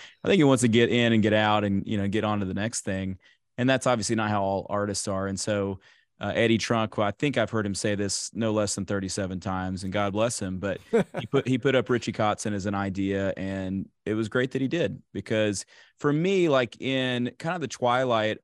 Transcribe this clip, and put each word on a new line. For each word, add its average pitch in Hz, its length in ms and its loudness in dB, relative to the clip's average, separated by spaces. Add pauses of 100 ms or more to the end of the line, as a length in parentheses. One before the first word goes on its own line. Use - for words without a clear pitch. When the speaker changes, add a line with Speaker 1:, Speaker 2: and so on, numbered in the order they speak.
(220)
Speaker 1:
I - 60 0
think 202 80 6
he 156 80 6
wants 135 160 6
to 123 80 4
get 117 220 6
in 117 220 4
and 110 100 6
get 104 100 4
out 107 320 4
and, 98 220 0
you 110 100 -2
know, 101 100 -2
get 101 180 0
on 107 160 0
to 98 60 -4
the 95 60 -4
next 101 300 -4
thing. 95 360 -4 (380)
And 123 120 0
that's 131 180 2
obviously 120 300 0
not 107 120 0
how 104 140 0
all 98 260 -2
artists 101 400 -4
are. 95 180 -2
And 98 140 -4
so, 98 400 -2 (400)
uh, 101 160 -4
Eddie 113 220 4
Trunk, 110 360 0
who 110 80 0
I 101 80 2
think 139 280 -2
I've 110 120 0
heard 110 140 0
him 101 100 -2
say 104 220 -2
this 101 360 -4
no 110 200 -2
less 107 240 0
than 101 80 -4
thirty-seven 95 560 -4
times, 92 420 -4
and 95 100 -6
God 101 200 0
bless 113 260 0
him, 92 200 -6
but 95 280 -4
Speaker 2:
<laughs> - 320 0
Speaker 1:
he 120 80 -6
put, 139 220 0
he 127 100 2
put 131 160 2
up 123 160 2
Richie 120 220 0
Kotzen 107 400 0
as 98 140 -4
an 101 100 -2
idea, 98 600 -2
and 95 520 -6 (160)
it 107 100 -2
was 110 140 -2
great 127 240 -2
that 135 100 -2
he 131 60 -2
did, 139 340 -4 (100)
because 104 520 0 (340)
for 147 140 2
me, 175 360 2
like, 131 320 2
in 127 600 0
kind 170 160 -4
of 175 40 -8
the 139 60 -4
twilight 120 760 0